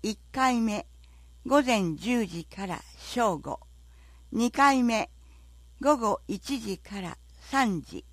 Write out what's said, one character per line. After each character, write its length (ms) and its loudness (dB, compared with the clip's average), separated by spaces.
一 160 -4
回 300 2
目、 260 -4
午 160 6
前 340 2
十 300 0
時 200 -10
か 200 -12
ら 160 -8
正 400 -2
午。 220 -8
二 200 2
回 300 4
目、 280 0
午 160 4
後 300 0
一 320 -6
時 180 -6
か 240 -12
ら 160 -10
三 400 0
時。 320 -14